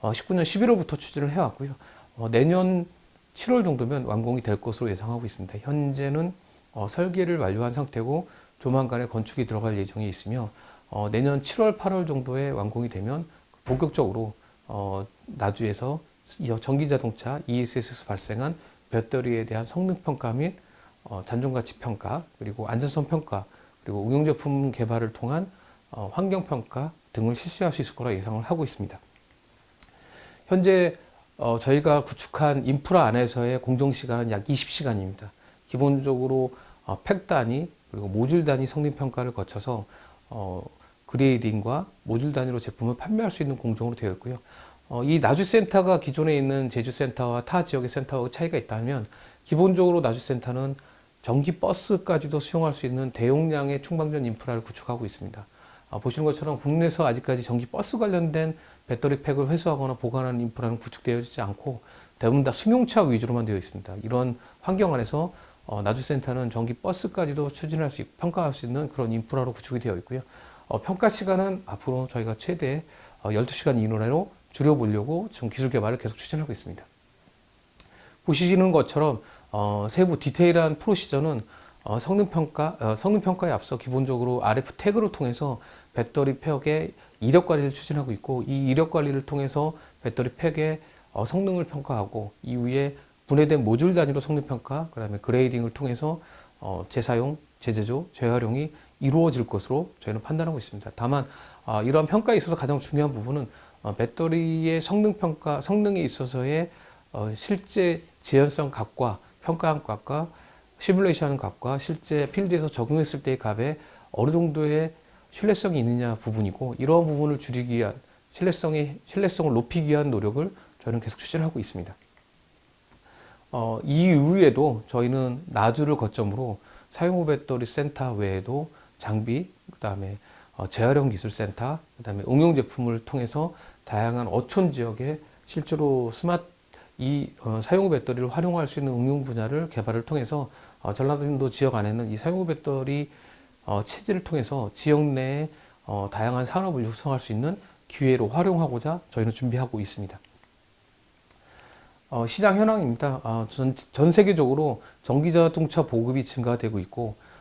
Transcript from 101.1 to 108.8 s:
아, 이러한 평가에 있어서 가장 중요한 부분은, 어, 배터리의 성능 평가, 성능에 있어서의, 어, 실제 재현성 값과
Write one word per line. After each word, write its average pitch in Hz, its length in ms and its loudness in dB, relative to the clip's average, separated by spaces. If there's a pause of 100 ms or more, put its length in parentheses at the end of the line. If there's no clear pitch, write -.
아, 107 160 0
이러한 147 260 4
평가에 220 300 4
있어서 170 180 0
가장 135 240 0
중요한 147 320 0
부분은, 123 380 -4 (320)
어, 104 140 -4
배터리의 160 840 0
성능 208 360 2
평가, 151 420 -2
성능에 202 440 2
있어서의, 135 640 -2 (420)
어, 107 240 -4
실제 185 680 0 (180)
재현성 143 500 4
값과 113 480 -4 (220)